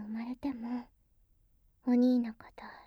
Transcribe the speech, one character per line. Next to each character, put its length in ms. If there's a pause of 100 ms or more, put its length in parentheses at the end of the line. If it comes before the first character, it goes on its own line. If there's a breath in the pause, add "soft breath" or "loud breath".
生 20
ま 160
れ 120
て 180
も、 340 (960)
お 40
兄 280
の 140
こ 60 (180)
と 80 (220)